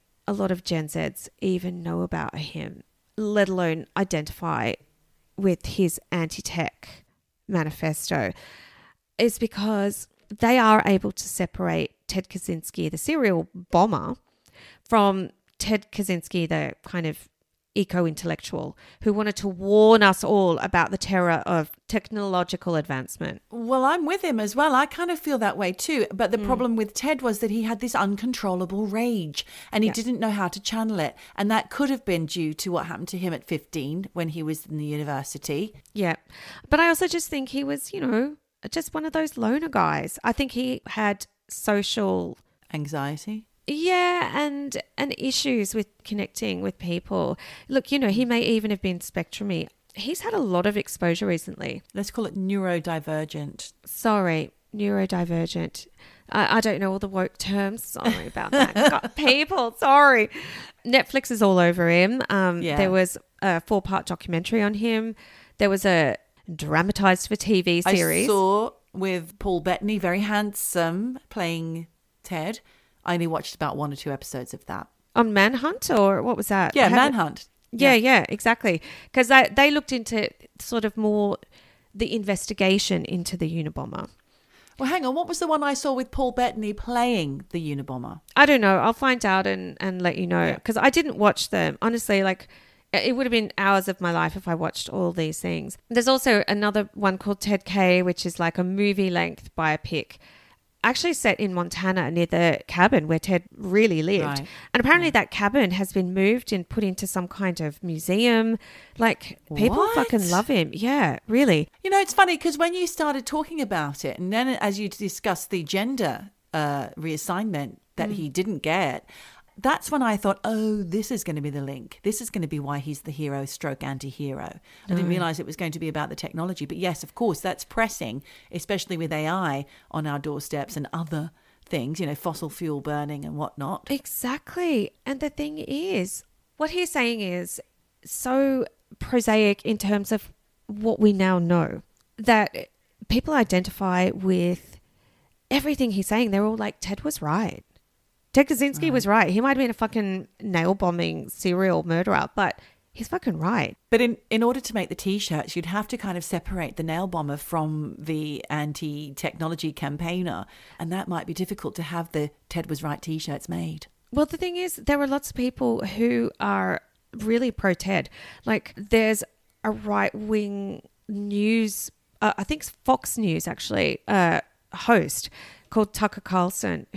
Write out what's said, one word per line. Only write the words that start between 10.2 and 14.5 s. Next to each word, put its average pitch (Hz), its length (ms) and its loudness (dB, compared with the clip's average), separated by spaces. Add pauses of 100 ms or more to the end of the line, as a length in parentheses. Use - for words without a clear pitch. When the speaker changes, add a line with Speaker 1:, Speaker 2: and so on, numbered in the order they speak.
Speaker 1:
they 233 300 4
are 220 280 8
able 196 260 2
to - 160 -10
separate 170 640 -2 (140)
Ted 190 220 -6
Kaczynski, 165 640 -6
the 160 80 -6
serial 208 560 0
bomber, 180 600 2 (720)